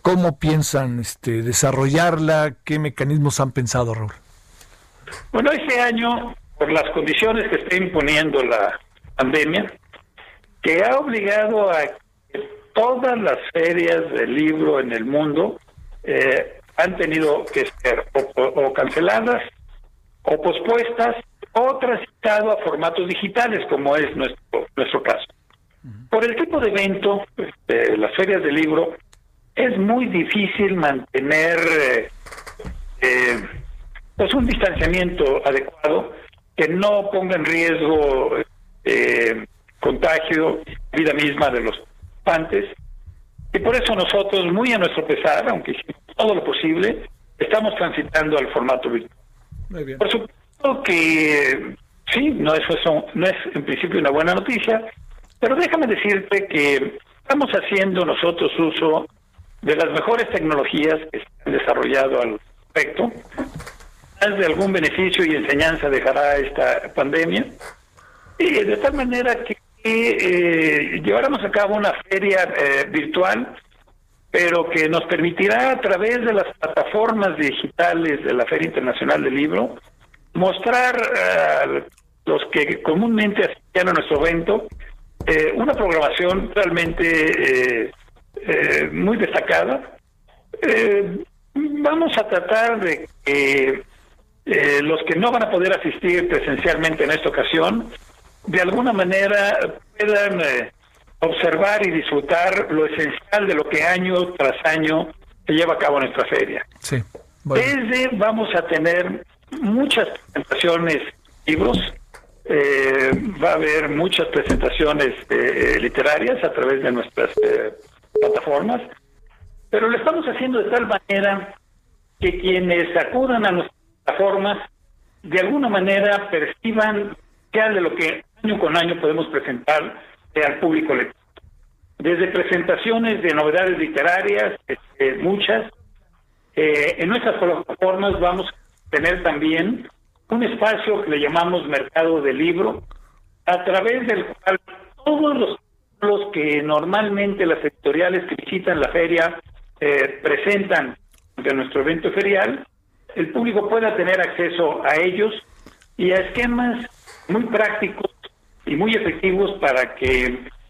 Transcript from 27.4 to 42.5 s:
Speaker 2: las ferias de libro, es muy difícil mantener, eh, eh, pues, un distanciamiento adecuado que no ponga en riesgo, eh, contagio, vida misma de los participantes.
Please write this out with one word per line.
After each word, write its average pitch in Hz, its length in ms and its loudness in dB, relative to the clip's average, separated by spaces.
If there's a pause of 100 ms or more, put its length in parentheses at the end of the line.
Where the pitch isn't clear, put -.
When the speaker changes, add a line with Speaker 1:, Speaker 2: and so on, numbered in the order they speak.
Speaker 2:
las 107 180 0
ferias 190 280 0
de 139 100 0
libro, 160 420 0 (600)
es 240 220 0
muy 226 280 2
difícil 190 680 0
mantener, 147 840 0 (220)
eh, 123 280 0 (920)
eh, 123 420 2 (760)
pues, 202 180 2
un 254 120 2
distanciamiento 180 800 0 (200)
adecuado 147 680 -2 (440)
que 156 120 2
no 202 420 0
ponga 185 260 -2
en 156 80 -2
riesgo, 156 920 2 (480)
eh, 117 640 0 (340)
contagio, 160 800 0 (320)
vida 151 220 2
misma 147 360 0
de 120 100 -2
los 110 160 -4 (480)
participantes. 196 520 0 (760)